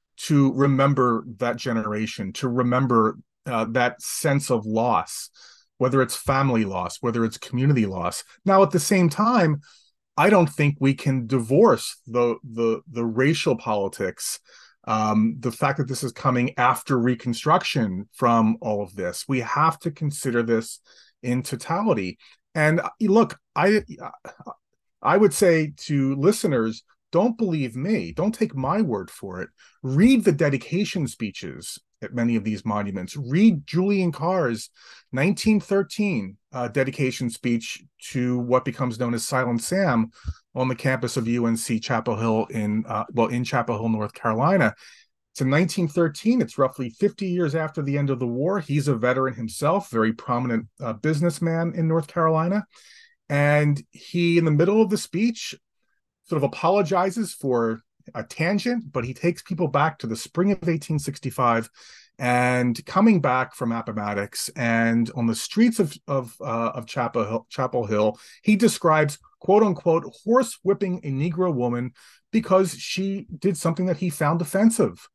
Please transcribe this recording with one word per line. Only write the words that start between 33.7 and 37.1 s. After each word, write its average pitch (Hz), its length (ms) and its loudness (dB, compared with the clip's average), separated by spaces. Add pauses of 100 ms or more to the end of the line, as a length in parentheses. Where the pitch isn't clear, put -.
Carr's 156 560 -2 (440)
nineteen 196 480 2
thirteen, 185 760 -2 (160)
uh, 123 160 -4
dedication 131 600 -2